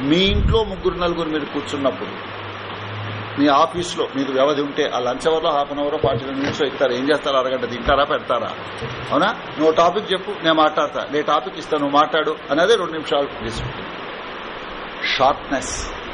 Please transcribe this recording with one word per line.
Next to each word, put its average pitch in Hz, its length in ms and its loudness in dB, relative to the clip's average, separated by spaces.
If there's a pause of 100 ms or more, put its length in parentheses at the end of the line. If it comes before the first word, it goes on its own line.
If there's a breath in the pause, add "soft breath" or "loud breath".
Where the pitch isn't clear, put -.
మీ 143 160 4
ఇంట్లో 202 460 4
ముగ్గురు 180 320 -2
నలుగురు 170 340 -2
మీరు 151 160 -2
కూర్చున్నప్పుడు, 139 920 -4 (1000)
మీ 143 80 4
ఆఫీస్లో 165 680 2
మీకు 135 160 -2
వ్యవధి 135 300 4
ఉంటే 143 340 -2
ఆ 120 40 0
లంచ్ 123 280 0
అవర్లో 160 240 2
హాఫ్ 143 200 0
అన్ 143 80 -4
అవర్, 147 220 -2
ఫార్టీ 131 240 0
ఫైవ్ 135 120 -6
మినిట్స్ 139 240 -2
ఇస్తారు. 131 300 2
ఏం 127 200 0
చేస్తారు? 139 260 2
అరగంట 127 320 0
తింటారా, 139 340 2
పెడతారా? 131 500 0 (580)
అవునా? 147 160 4 (300)
నువ్వు 156 140 6
టాపిక్ 175 420 4
చెప్పు, 190 180 -4
నేను 170 220 2
మాట్లాడతా, 151 580 2
నేను 147 120 0
టాపిక్ 156 360 0
ఇస్తాను, 151 240 0
నువ్వు 143 140 4
మాట్లాడు 151 380 4 (160)
అన్నదే 175 240 6
రెండు 175 160 -2
నిమిషాలు 156 340 0 (180)
తీసుకుంటుంది. 123 440 -6 (1300)
షార్ప్నెస్, - 760 0 (220)